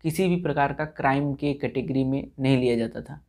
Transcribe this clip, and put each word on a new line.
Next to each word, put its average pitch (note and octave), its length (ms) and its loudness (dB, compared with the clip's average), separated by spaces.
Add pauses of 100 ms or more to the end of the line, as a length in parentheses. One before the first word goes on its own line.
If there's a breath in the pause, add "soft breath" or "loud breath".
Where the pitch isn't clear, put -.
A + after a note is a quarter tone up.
किसी D#3+ 240 2
भी F3+ 140 4
प्रकार C#3+ 320 0
का D#3 120 -4
क्राइम C#3+ 480 0
के D3 200 -2
कैटेगरी C3+ 500 -2
में C3+ 240 -2 (120)
नहीं C3+ 180 4
लिया B2 200 2
जाता A2+ 240 -4
था। - 280 -14